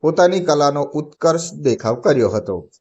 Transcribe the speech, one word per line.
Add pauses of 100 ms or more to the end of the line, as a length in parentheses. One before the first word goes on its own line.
પોતાની
કલાનો
ઉત્કર્ષ
દેખાવ
કર્યો
હતો. (120)